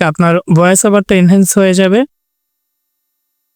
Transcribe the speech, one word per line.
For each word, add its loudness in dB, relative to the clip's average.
আপনার -2
ভয়েস 0
ওভারটা 0
এনহ্যান্স 2
হয়ে 2
যাবে। 0